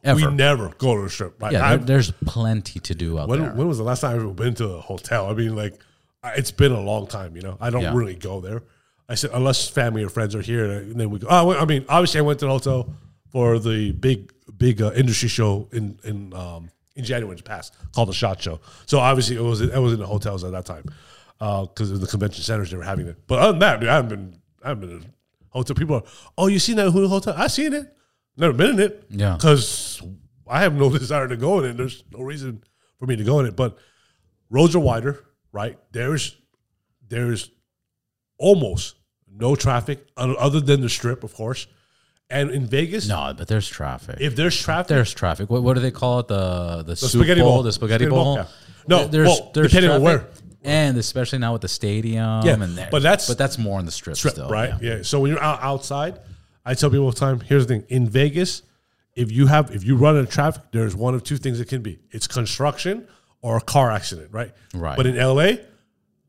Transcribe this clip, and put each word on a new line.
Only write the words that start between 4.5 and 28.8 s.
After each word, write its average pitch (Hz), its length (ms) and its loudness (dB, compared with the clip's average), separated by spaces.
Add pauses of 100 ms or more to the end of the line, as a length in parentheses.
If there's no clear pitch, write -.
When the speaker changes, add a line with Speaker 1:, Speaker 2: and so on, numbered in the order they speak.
Speaker 2:
to 117 160 -4
a 85 100 -12
hotel? 98 480 -4
I 107 40 -4
mean, 110 220 -2
like, 107 240 -8 (420)
I, 120 120 -10
it's 123 180 -4
been 139 220 2
a 110 80 -4
long 101 260 -4
time, 90 300 -12
you 87 60 -14
know? 95 180 -10
I 117 80 -4
don't 120 140 -2
Speaker 1:
Yeah. 87 120 -2
Speaker 2:
really 104 200 0
go 92 260 -10
there. 107 220 -10 (440)
I 120 80 -8
said, 127 180 -4
unless 127 360 0
family 113 340 -2
or 98 60 -6
friends 107 260 -4
are 107 60 -6
here, 113 280 -2
and 101 300 -8
then 110 120 -2
we 104 80 -6
go. 113 100 -10
Oh, 175 260 4
I - 80 0
mean, 147 240 0
obviously, 165 320 2
I 151 40 2
went 147 160 0
to 143 60 -4
the 135 60 0
hotel 131 420 -2 (380)
for 120 260 2
the 110 360 0
big, 110 400 -2 (240)
big, 113 240 2
uh, 104 120 2
industry 117 360 2
show 104 420 0
in, 107 320 -6
in, 101 300 -10
um, 85 360 -14 (260)
in 131 100 -12
January 113 360 -6
past - 320 -16 (200)
called 113 160 2
the 95 40 -6
shot 95 280 -2
Show. 80 180 -8 (260)
So 147 140 2
obviously, 123 380 2
it 113 40 -4
was, 117 200 -2
it 123 180 0
was 123 140 2
in 113 60 -2
the 101 60 -6
hotels 98 380 -4
at 92 80 -8
that 92 140 -8
time, 80 180 -14 (560)
uh, 101 280 -4
'cause 104 240 -6
in 95 100 -4
the 92 60 -2
convention 101 360 -4
centers 104 280 -4
they 92 60 -10
were 87 60 -12
having 95 240 -6
it. 82 80 -12 (100)
But 123 140 0
other 202 140 6
than 160 60 -2
that, 165 200 4
dude, 117 100 -2
I 135 60 4
haven't 123 140 0
been, 101 260 -12 (280)
I - 60 -8
haven't 120 200 -8
been 85 80 -16
in 82 80 -18
a - 20 -20 (420)
hotel. 127 280 -6
People 139 180 0
are, 113 80 -2 (340)
"Oh, 190 100 2
you 196 120 4
seen 233 160 0
that 202 140 2
Hulu 190 180 4
hotel?" 190 300 0
I 185 100 0
seen 294 240 -2
it. 285 240 -8 (400)
Never 156 160 2
been 160 200 4
in 220 100 2